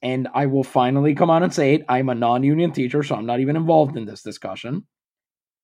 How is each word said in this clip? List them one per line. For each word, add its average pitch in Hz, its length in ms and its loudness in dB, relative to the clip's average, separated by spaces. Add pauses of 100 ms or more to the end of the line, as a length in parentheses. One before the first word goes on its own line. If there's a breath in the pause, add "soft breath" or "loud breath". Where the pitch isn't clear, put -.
and 127 300 -4
I 143 140 0
will 135 160 2
finally 139 520 2
come 165 160 2
out 165 120 4
and 185 100 0
say 143 220 2
it, 151 140 0
I'm 127 200 0
a 127 60 -2
non-union 135 580 2
teacher, 135 300 -2
so 139 140 -6
I'm 107 100 -8
not 120 140 -2
even 143 160 -2
involved 160 400 2
in 113 80 -8
this 104 180 -16
discussion. 110 640 -10 (760)